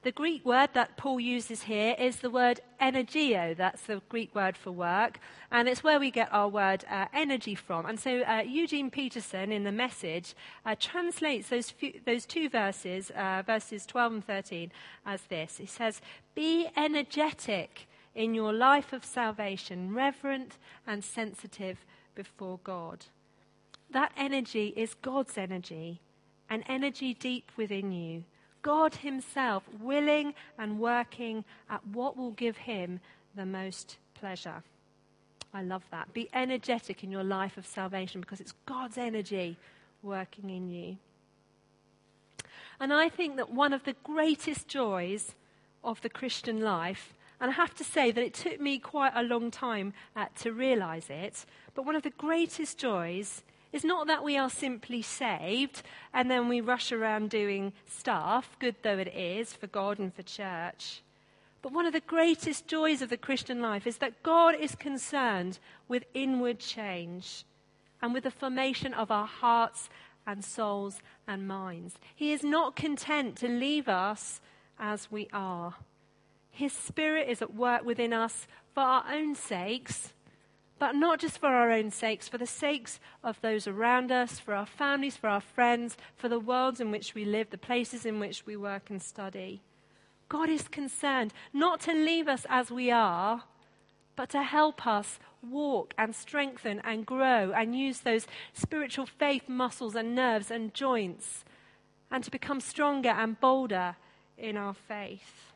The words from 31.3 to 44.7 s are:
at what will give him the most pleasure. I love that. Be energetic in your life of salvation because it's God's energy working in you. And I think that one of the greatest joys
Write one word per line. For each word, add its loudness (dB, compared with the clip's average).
at -6
what -4
will -6
give -2
him -6
the -10
most -8
pleasure. -10
I -8
love -6
that. -8
Be -6
energetic -2
in -10
your -4
life -2
of -14
salvation -6
because -12
it's -16
God's -6
energy -4
working -8
in -6
you. -10
And 0
I 6
think -2
that -2
one 4
of -2
the -4
greatest 0
joys -2